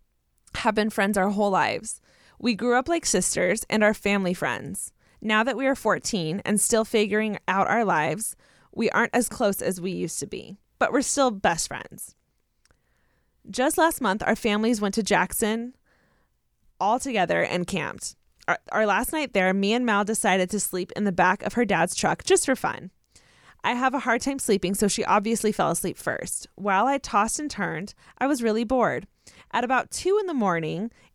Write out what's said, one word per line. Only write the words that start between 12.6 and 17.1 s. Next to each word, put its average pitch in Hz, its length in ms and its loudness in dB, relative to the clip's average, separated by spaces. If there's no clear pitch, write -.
Just 262 300 0
last 330 220 2
month, 208 260 0
our 220 100 4
families 220 440 0
went 202 140 -2
to 226 80 0
Jackson 214 720 0
all 214 180 2
together 175 440 2